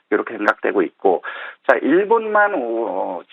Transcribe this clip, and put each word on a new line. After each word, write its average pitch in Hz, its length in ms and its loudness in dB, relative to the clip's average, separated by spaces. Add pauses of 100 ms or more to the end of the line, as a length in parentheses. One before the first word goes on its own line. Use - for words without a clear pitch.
(100)
이렇게 107 260 -2
생각되고 104 460 0
있고, 82 420 0 (420)
자, 127 120 4
일본만 277 760 2
오-, 233 320 -2
어, 95 360 -6 (100)